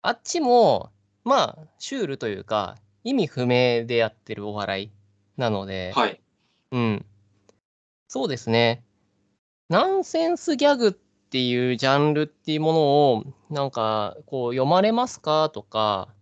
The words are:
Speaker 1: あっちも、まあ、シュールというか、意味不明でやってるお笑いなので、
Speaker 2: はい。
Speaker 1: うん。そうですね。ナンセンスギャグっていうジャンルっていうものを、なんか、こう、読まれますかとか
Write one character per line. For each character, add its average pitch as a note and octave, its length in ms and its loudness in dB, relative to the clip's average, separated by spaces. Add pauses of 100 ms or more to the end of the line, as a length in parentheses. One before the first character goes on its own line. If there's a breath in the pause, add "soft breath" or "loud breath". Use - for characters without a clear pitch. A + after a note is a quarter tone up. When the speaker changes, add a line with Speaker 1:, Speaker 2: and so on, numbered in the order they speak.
Speaker 1:
あ G3+ 80 -2
っ A#3+ 140 -6
ち F4 160 -4
も、 A#3 500 4 (340)
ま A#3+ 360 0
あ、 D#3 80 -20 (100)
シ - 180 -10
ュ A#3+ 60 -4
ー E3+ 40 -4
ル C#3 120 -8
と A#2 100 -6
い G2 100 -6
う G2+ 60 -14
か、 G2+ 340 -4 (260)
意 B3+ 80 -4
味 A3 140 0
不 B2+ 200 -4
明 B2 380 4
で A#2 120 -2
や A2+ 120 2
っ - 60 -12
て - 200 -12
る G#2 120 -10
お G#2 80 -8
笑 G2 300 -6
い G#2 60 -18 (460)
な A#2+ 140 -2
の G2 160 -4
で、 F#2 280 -8
Speaker 2:
は A#2 120 0
い。 - 140 -8 (520)
Speaker 1:
う B2+ 60 -2
ん。 A2+ 280 -2 (1000)
そ C4 160 -6
う G3+ 40 -4
で B2+ 100 -4
す - 100 -8
ね。 A#2 340 2 (880)
ナ G#3+ 180 2
ン F#4+ 180 0
セ E4 200 -4
ン E4+ 140 -2
ス D4+ 180 -4
ギ C#4+ 100 0
ャ C#4+ 100 4
グ A#3 120 2
っ F#3 40 2
て - 540 -6
い B2 260 0
う A#2+ 40 -2
ジ C3+ 100 -2
ャ C3+ 120 4
ン D3+ 160 2
ル D3+ 80 0
っ D3 40 -2
て - 280 -8
い - 20 -2
う D3+ 60 -2
も D#3+ 100 2
の D#3+ 80 2 (320)
を、 A2 120 -2 (260)
な C#3+ 140 -4
ん C3 60 -4
か、 A2 460 -2 (100)
こ B2+ 220 -6
う、 A#2+ 40 -4
読 C3 140 0
ま F3 140 4
れ G#3+ 120 2
ま A#3+ 140 0
す - 140 -16
か D#3 300 0
と G#2 120 -14
か G#2 460 -2 (140)